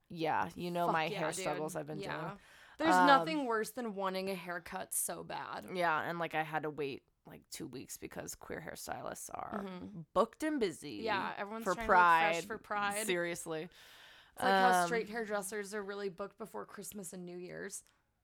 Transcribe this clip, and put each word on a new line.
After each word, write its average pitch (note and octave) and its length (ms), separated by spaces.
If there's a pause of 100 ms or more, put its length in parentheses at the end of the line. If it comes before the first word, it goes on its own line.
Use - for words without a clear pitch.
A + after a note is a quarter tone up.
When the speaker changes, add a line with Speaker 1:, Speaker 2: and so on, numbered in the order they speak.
Speaker 1:
Yeah, D#3 460
you F3 160
know F3 160
Speaker 2:
Fuck G3 60
Speaker 1:
my D#3+ 120
Speaker 2:
yeah, G3 140
Speaker 1:
hair D#3+ 120
Speaker 2:
dude. - 80
Speaker 1:
struggles D3+ 380
I've D3+ 100
been D3+ 120
Speaker 2:
Yeah. D#3 180
Speaker 1:
dealing. F#3+ 200 (420)
Speaker 2:
There's D#4+ 160
Speaker 1:
Um, F4+ 120
Speaker 2:
nothing D4 380
worse A3 260
than A#3 240
wanting F#3+ 340
a F#3+ 60
haircut F3 580
so E3 300
bad. D3+ 500
Speaker 1:
Yeah, E3+ 280
and, E3+ 180
like, E3 160
I D#3 80
had D#3 200
to D3+ 60
wait, C#3 340 (240)
like, D3 240
two - 160
weeks - 300
because - 380
queer - 320
hairstylists - 680
are - 340
Speaker 2:
Mm-hmm. F#3 340 (120)
Speaker 1:
booked A3 300
and D#4 160
busy F#3 440
Speaker 2:
Yeah, F#3+ 340
everyone's G#3+ 280
Speaker 1:
for F#3 100
Speaker 2:
trying - 120
to G#3+ 40
look F#3 60
fresh E3 360
Speaker 1:
Pride. E3+ 140
Speaker 2:
for G#3+ 100
Pride. G#3 480
Speaker 1:
Seriously. E3+ 640 (680)
Speaker 2:
It's - 80
like F#3+ 100
how F#3 280
Speaker 1:
Um, F3 60
Speaker 2:
straight A3+ 220
hairdressers G#3 640
are G#3 80
really G3+ 260
booked G3 300
before G#3 260
Christmas G3 480
and F3+ 120
New F3 120
Year's. F3 460 (400)